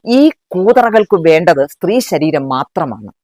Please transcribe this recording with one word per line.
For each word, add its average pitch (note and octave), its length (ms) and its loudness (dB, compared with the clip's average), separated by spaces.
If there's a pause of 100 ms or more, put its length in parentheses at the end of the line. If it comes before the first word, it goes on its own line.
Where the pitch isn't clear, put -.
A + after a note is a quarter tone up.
ഈ C4+ 240 4
കൂതറകൾക്ക് A3 880 0
വേണ്ടത് D#3+ 500 2
സ്ത്രീ F#3+ 320 -4
ശരീരം D3+ 500 -4
മാത്രമാണ്. B2+ 640 -8 (120)